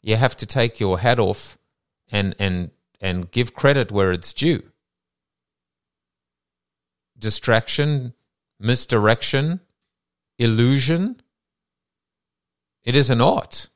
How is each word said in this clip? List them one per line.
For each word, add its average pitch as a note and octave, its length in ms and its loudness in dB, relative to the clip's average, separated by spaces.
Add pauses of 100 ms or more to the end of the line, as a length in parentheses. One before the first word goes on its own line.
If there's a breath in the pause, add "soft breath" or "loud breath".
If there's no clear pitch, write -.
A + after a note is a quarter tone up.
You A2 140 0
have B2 220 0
to - 80 -10
take A#2+ 340 -2
your F#2+ 200 0
hat A#2+ 200 2
off - 380 -4 (520)
and, G2+ 300 -2
and, F2+ 320 -2 (280)
and F2+ 300 -4
give A#2+ 240 -2
credit C#3 380 2
where G2 200 2
it's F2+ 220 -6
due. D3+ 300 -2 (2500)
Distraction, B2 920 -2 (460)
misdirection, B2 1000 0 (800)
illusion. C3 800 2 (1600)
It B2 120 0
is C3 160 4
an A#2 100 4
art. - 540 0